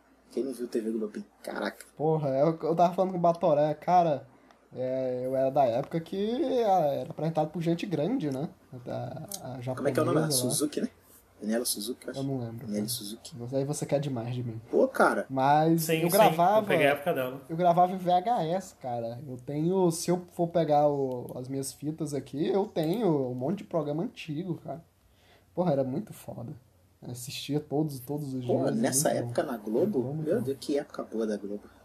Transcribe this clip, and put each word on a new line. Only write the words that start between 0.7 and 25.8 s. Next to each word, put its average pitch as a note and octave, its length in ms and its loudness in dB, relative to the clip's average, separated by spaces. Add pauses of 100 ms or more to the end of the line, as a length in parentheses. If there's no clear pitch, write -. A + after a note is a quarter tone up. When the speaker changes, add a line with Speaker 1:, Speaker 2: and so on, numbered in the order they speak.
Speaker 1:
V A2 100 -4
Globinho? G#2+ 340 -6 (180)
Caraca. - 420 -6 (120)
Speaker 2:
Porra, D3+ 340 0
é C3+ 140 4
o E3 140 2
que D#3+ 80 -8
eu E3 80 2
tava F3 180 4
falando F#3 200 0
com F3+ 60 -4
o - 20 -2
Batoré. D#3+ 540 4
Cara, E3 520 2 (480)
é, B2+ 500 -2
eu C3 120 -2
era C3+ 140 4
da C#3 140 4
época C3 360 0
que, G#3+ 420 -2 (220)
ah, F3 280 4
era C3 180 -4
apresentado D#3 400 -2
por F3 120 -6
gente E3+ 240 0
grande, D#3+ 440 -2
né? C3+ 200 -4 (360)
A, B2+ 720 -8 (120)
a B2+ 40 -4
Speaker 1:
Como C3 140 -2
é C3 40 0
que B2+ 60 0
é D#3 40 6
o - 20 4
nome? - 140 2
Speaker 2:
japonesa - 20 2
lá. D#3 100 0 (200)
Speaker 1:
Suzuki, - 300 -2
né? - 80 -2 (520)
Daniela A2 260 -2
Suzuki, G#2 400 -6
eu - 40 -8
acho. C3+ 100 -6
Speaker 2:
Eu C#3 40 -4
não C3+ 160 -4
lembro, A#2 260 -10
Speaker 1:
Daniela G#2 200 -4
Speaker 2:
cara. - 20 -6
Speaker 1:
Suzuki. - 500 -10
Speaker 2:
Mas A#2+ 160 -10
aí C#3 100 0
você D3 200 -4
quer D3 160 0
demais B2+ 340 -4
de B2 80 -4
mim. A2+ 180 -8 (100)
Speaker 1:
Pô, - 180 4
cara. B2+ 400 2
Speaker 2:
Mas D3+ 540 4
Speaker 3:
Sim, D#3+ 160 0
Speaker 2:
eu E3+ 120 2
Speaker 3:
sim, F#3+ 60 4
Speaker 2:
gravava, F#3+ 440 6
Speaker 3:
eu G3+ 80 0
peguei D#3+ 180 4
a C#3 40 6
época D#3+ 220 0
dela. C3+ 360 -4
Speaker 2:
eu E3 80 -6
gravava F3+ 360 4
em F#3+ 60 -4
V F3 120 0
H F3+ 360 2
S, F#3 300 -4
cara. A#2+ 520 -6
Eu B2+ 80 -10
tenho, E3+ 540 2
se E3 200 -2
eu F3+ 220 0
for E3+ 160 -2
pegar D3+ 400 4
o, C3+ 480 -2
as B2+ 100 -10
minhas C3+ 260 -4
fitas D3 420 -6
aqui, C#3 340 -2
eu G3+ 180 2
tenho D#3+ 640 0
um B2+ 40 -6
monte C3+ 240 -2
de - 60 -14
programa D3+ 380 -2
antigo, E3+ 520 -6 (100)
cara. D3+ 180 -12 (720)
Porra, F3 180 2
era C3+ 120 2